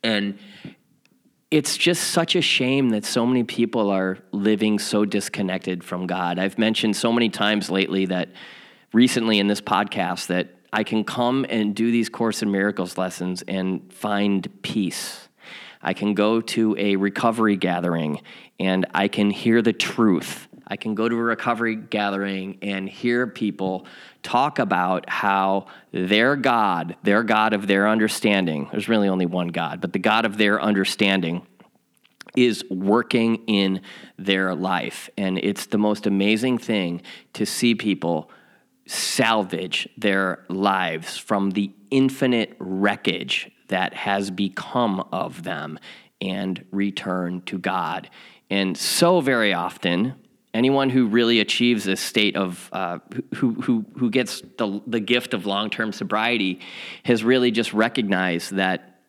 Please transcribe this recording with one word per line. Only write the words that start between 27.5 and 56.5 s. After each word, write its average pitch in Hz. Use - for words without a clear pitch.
of 101
their 98
understanding, 101
there's -
really 107
only 92
one 87
God, 85
but 87
the 101
God 110
of 104
their 104
understanding 95
is 120
working 113
in 98
their 95
life. 87
And 95
it's 95
the 107
most 107
amazing 107
thing 90
to 107
see 117
people 85
salvage 95
their 98
lives 92
from 98
the 98
infinite 131
wreckage 95
that 92
has 101
become 98
of -
them 78
and 95
return 92
to -
God. 90
And 95
so 175
very 117
often, 90
anyone 135
who 127
really 117
achieves 110
this 95
state 107
of, 90
uh, 87
who, 120
who, 110
who 123
gets 120
the, 101
the 117
gift 117
of 95
long-term 104
sobriety 104